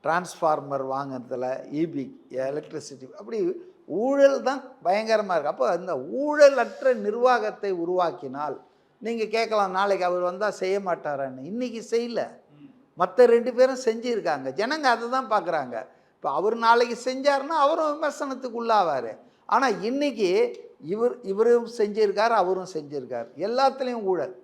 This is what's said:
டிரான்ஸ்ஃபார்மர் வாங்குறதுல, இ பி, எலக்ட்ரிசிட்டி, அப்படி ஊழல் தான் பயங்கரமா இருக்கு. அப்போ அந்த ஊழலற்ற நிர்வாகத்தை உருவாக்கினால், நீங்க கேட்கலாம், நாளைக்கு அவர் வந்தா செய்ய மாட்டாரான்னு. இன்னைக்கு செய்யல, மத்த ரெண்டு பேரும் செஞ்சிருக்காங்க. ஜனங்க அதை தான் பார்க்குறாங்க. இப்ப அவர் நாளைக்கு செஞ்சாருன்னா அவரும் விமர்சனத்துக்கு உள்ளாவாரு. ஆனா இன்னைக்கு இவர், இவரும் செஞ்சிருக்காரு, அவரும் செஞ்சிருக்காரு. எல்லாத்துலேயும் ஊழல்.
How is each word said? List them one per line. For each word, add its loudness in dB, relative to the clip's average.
டிரான்ஸ்ஃபார்மர் -2
வாங்குறதுல, -6
இ 2
பி, -6
எலக்ட்ரிசிட்டி, -10
அப்படி -8
ஊழல் 4
தான் -2
பயங்கரமா 2
இருக்கு. -2
அப்போ 0
அந்த -2
ஊழலற்ற 6
நிர்வாகத்தை 0
உருவாக்கினால், -4
நீங்க -4
கேட்கலாம், 0
நாளைக்கு 2
அவர் 0
வந்தா -2
செய்ய -2
மாட்டாரான்னு. -6
இன்னைக்கு -8
செய்யல, -2
மத்த 6
ரெண்டு 4
பேரும் 2
செஞ்சிருக்காங்க. -2
ஜனங்க 0
அதை 0
தான் -2
பார்க்குறாங்க. -2
இப்ப -8
அவர் 0
நாளைக்கு 4
செஞ்சாருன்னா 0
அவரும் 2
விமர்சனத்துக்கு -6
உள்ளாவாரு. 2
ஆனா 2
இன்னைக்கு 0
இவர், -2
இவரும் 2
செஞ்சிருக்காரு, 2
அவரும் 0
செஞ்சிருக்காரு. -8
எல்லாத்துலேயும் 0
ஊழல். -2